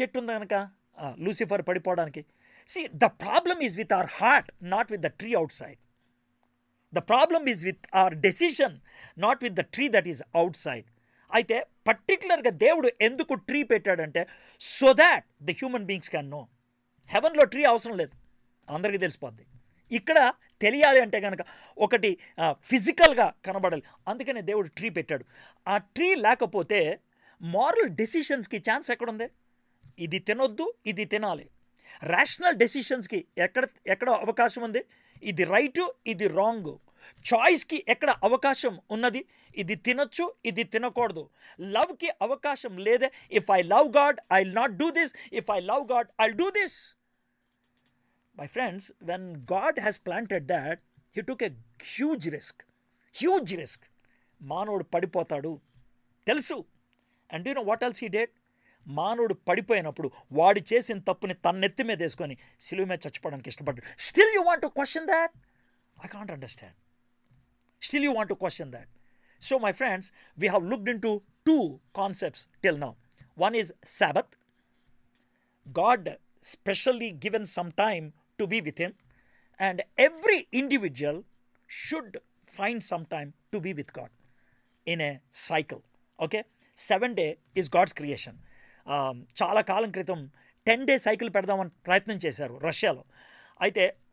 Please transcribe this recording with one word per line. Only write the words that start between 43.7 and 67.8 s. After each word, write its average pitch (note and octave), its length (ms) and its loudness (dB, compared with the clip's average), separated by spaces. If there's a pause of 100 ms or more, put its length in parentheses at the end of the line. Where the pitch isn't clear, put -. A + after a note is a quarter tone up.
God, C#4+ 280 4 (220)
I F#3+ 60 6
will F#3+ 140 -6
not A3+ 140 0 (120)
do E4 80 2
this. D4+ 180 0 (240)
If G#3 120 -4 (120)
I - 20 -2
love A3 240 -2
God, A#3 240 -2 (140)
I'll A3 160 2
do F#4 120 0
this. G4 220 -2 (1700)
My D3 60 -12
friends, G3+ 360 -6 (260)
when F3+ 260 -8
God F#3+ 440 -2
has G#3 180 -2
planted F#3+ 500 -6
that, D#3+ 300 -2 (400)
he A3 40 -6
took B3+ 220 -8
a F#3 80 -2 (420)
huge C#4+ 340 -2
risk. D3+ 280 -6 (600)
హ్యూజ్ D4+ 400 0
రిస్క్. D3+ 280 -10 (580)
మానవుడు F#3 420 -4
పడిపోతాడు E3 800 -4 (640)
తెలుసు. C4+ 380 -2 (720)
And F3 100 -8
you C4+ 120 -2
know G#3+ 120 -2
what A3+ 180 0
else B3 160 -4
he G3+ 120 -4
did? A3+ 120 0 (600)
మానవుడు G#3 460 -2
పడిపోయినప్పుడు F3+ 800 -2 (200)
వాడు F3 300 6 (120)
చేసిన A#3 260 0
తప్పుని F#3 340 -4
తన F3 220 0
నెత్తి G3 280 -2
మీద G#3+ 180 -4
వేసుకొని D3 360 -6 (220)
సిలువ F#3 260 -4
మీద F#3 120 -4 (100)
చచ్చిపోవడానికి - 420 -12
ఇష్టపడ్డాడు. - 520 -4
Still G#4+ 360 8
you F4+ 120 2
want E4+ 160 4
to C#4+ 140 -4
question D#4+ 240 -2 (100)
that? E4 180 2 (720)
I - 100 -16
can't G3+ 180 -12
understand. A#2+ 420 -16 (1080)